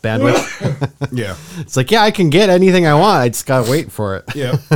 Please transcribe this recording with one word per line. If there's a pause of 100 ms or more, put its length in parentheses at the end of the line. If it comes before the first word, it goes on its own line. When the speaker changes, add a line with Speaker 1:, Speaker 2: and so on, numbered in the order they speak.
Speaker 1:
bandwidth.
<laughs>
Speaker 2:
Yeah. (240)
Speaker 1:
It's
like,
"Yeah,
I
can
get
anything
I
want.
I
just
gotta
wait
for
it."
<laughs>
Speaker 2:
Yeah, (200)